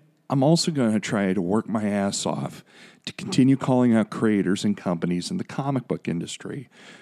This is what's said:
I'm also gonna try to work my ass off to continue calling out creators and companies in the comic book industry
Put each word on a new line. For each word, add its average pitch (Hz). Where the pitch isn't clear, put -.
I'm 143
also 165
gonna 117
try 98
to 95
work 98
my 107
ass 101
off 78
to -
continue 131
calling 123
out 110
creators 101
and 104
companies 87
in 92
the 92
comic 135
book -
industry -